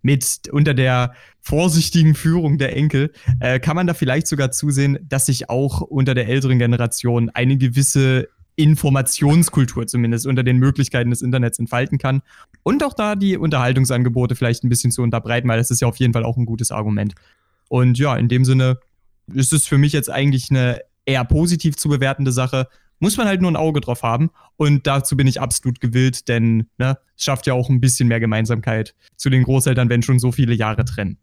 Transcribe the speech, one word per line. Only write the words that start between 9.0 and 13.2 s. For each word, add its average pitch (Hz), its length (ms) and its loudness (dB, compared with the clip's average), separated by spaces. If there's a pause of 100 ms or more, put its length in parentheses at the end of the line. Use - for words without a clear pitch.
zumindest 117 380 -2
unter 131 180 0
den 127 140 4
Möglichkeiten 127 520 2
des 120 100 -2
Internets 123 380 -2
entfalten 123 400 -2
kann 135 240 -2 (400)
und 285 220 0
auch 277 100 -4
da 208 220 -2
die 196 200 0